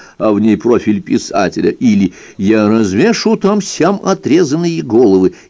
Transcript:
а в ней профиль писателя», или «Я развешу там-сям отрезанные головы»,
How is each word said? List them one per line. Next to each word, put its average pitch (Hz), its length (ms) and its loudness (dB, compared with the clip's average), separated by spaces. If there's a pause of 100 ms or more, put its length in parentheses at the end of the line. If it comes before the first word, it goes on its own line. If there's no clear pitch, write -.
(160)
а 107 160 -2
в 101 60 0
ней 107 180 2
профиль 107 460 0
писателя», - 680 -2
или 101 420 0 (260)
«Я 107 300 2
развешу 113 680 0
там-сям 196 680 -2
отрезанные 165 760 -2
головы», 104 540 2 (160)